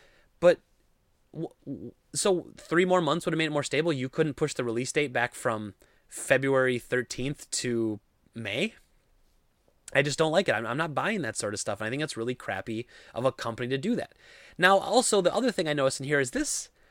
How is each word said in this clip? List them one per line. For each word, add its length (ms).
But, 200
w-, 160
w-, 280
so 440
three 280
more 160
months 240
would 80
have 40
made 80
it 60
more 120
stable? 280
You 180
couldn't 260
push 180
the 100
release 280
date 200
back 220
from 400
February 720
thirteenth 720
to 480
May? 400
I 80
just 180
don't 140
like 160
it. 60
I'm, 100
I'm 120
not 180
buying 260
that 160
sort 160
of 80
stuff, 180
and 80
I 20
think 120
that's 160
really 180
crappy 500
of 100
a 80
company 380
to 80
do 180
that. 180
Now, 200
also, 440
the 120
other 180
thing 180
I 40
noticed 280
in 60
here 120
is 120
this, 380